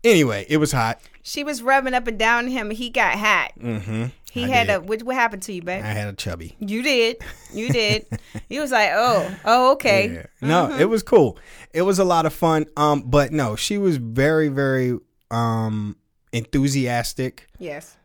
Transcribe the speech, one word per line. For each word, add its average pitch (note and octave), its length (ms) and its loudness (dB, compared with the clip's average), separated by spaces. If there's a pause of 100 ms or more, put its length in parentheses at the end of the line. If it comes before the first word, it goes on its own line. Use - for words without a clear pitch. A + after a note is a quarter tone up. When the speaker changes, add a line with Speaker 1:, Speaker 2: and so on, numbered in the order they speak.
Speaker 1:
anyway, C#3 460 4
it D3+ 80 2
was D3+ 140 0
hot. A#2 280 0 (240)
Speaker 2:
She D4 200 -8
was C#4 180 -6
rubbing C4 320 2
up B3 140 -2
and G#3+ 100 -6
down A#3+ 300 2
him, A#3+ 220 -4
and G#3+ 80 -6
he A#3+ 120 -8
got G3+ 280 0
hot. G#3 420 0
Speaker 1:
Mm-hmm. A2 460 -4 (260)
Speaker 2:
He A#3+ 140 -6
Speaker 1:
I - 20 -2
Speaker 2:
had A#3+ 200 2
Speaker 1:
did. G#3 80 0
Speaker 2:
a, F3+ 40 -4
what, A3 240 -6
what B3+ 120 -4
happened A3 280 -2
to - 100 -10
you, F3+ 80 -8
babe? F#3 220 -8
Speaker 1:
I G#3 40 -6
had G#2 200 -4
a G2 60 -8
chubby. E2 460 -10
Speaker 2:
You G#3+ 240 -4
did. B3 340 2 (360)
You A3 180 -6
did. G#3+ 400 0
Speaker 1:
<laughs> - 360 -12
Speaker 2:
He C4+ 120 -8
was C#4+ 120 -4
like, G#3+ 220 4
"Oh, G3+ 400 2 (120)
oh, B3+ 280 4
okay." G#3 400 2
Speaker 1:
Yeah. E2 120 -12 (160)
No, D#3 260 2
Speaker 2:
Mm-hmm. C#4+ 140 -2
Speaker 1:
it F#3+ 80 4
was A3 140 0
cool. D#3+ 340 6 (360)
It E3 100 -2
was F#3+ 160 2
a G3 60 4
lot E3 200 2
of D3+ 80 0
fun. D#3+ 320 2 (120)
Um, D3 260 2
but C3+ 300 2
no, B2 240 0
she G#3 200 -4
was F#3 200 2
very, C#3 520 0
very, C3 480 0 (340)
um, A2+ 640 -2 (380)
enthusiastic. B2+ 1120 -2 (120)
Speaker 2:
Yes. D#3 440 -14